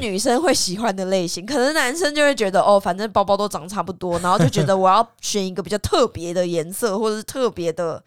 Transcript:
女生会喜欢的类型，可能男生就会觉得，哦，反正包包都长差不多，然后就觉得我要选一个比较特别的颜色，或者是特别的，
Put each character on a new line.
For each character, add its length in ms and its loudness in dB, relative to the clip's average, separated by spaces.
女 180 -4
生 220 2
会 140 2
喜 240 -2
欢 180 -2
的 100 -4
类 200 0
型， 180 -8
可 140 -4
能 160 2
男 200 0
生 200 -2
就 80 2
会 120 4
觉 160 0
得， 120 4
哦， 180 6
反 160 -2
正 160 -6
包 100 2
包 140 2
都 100 -2
长 220 -8
差 140 -6
不 100 -8
多， 280 -4
然 120 2
后 60 4
就 100 4
觉 160 0
得 100 2
我 140 4
要 180 6
选 260 -2
一 80 -8
个 80 -6
比 60 -14
较 100 -2
特 300 2
别 240 -8
的 140 0
颜 260 -2
色， 260 -2
或 120 0
者 80 -4
是 40 -10
特 280 -4
别 200 -4
的， 360 -6